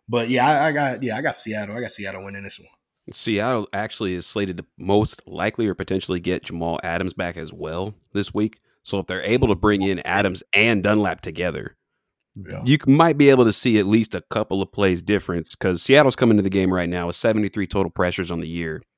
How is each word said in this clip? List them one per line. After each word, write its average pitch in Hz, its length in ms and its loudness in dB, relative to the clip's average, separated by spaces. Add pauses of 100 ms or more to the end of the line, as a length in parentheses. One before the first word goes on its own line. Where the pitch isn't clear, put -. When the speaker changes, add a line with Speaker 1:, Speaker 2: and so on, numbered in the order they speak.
Speaker 1:
But 117 220 -2
yeah, 123 180 2
I, 147 200 2
I 156 60 0
got, 135 300 -2
yeah, 110 140 -4
I 135 60 -8
got 147 120 -4
Seattle. 107 400 -8
I 120 60 -10
got 110 120 -8
Seattle 98 300 -10
winning 98 220 -14
this - 160 -16
one. - 80 -20 (420)
Speaker 2:
Seattle 110 640 -2
actually 101 420 -6
is 87 120 -8
slated 95 320 -4
to 76 60 -14 (140)
most 101 480 2
likely 107 400 -4
or 95 80 0
potentially 92 460 -4
get 90 220 -4
Jamal 82 400 -6
Adams 90 320 -6
back 87 240 -8
as 80 140 -12
well 85 420 -8 (180)
this 101 200 -4
week. 110 280 -2 (220)
So - 160 -6
if 92 80 -6
they're 92 160 -6
able 123 260 2
to 101 60 4
bring 101 280 2
in 95 180 -2
Adams 98 420 -2 (120)
and 104 280 4
Dunlap 101 380 0
together, 85 560 -6 (580)
Speaker 1:
Yeah. 101 300 -12
Speaker 2:
you 139 180 4
c-, 131 80 6
might 156 280 6
be 143 100 8
able 131 160 8
to 110 80 4
see 110 260 2
at 98 80 4
least 110 280 2
a 87 80 -6
couple 101 400 -4
of 92 100 -6
plays 92 300 2
difference 90 520 -2
'cause 90 280 -2
Seattle's 135 340 6
coming 113 220 6
to 101 40 4
the 98 60 0
game 92 240 2
right 90 160 -2
now 87 200 -4
with 85 80 -6
seventy-three 107 500 0
total 95 240 -2
pressures 90 400 -2
on 85 100 -4
the 78 80 -8
year, 82 340 -6 (160)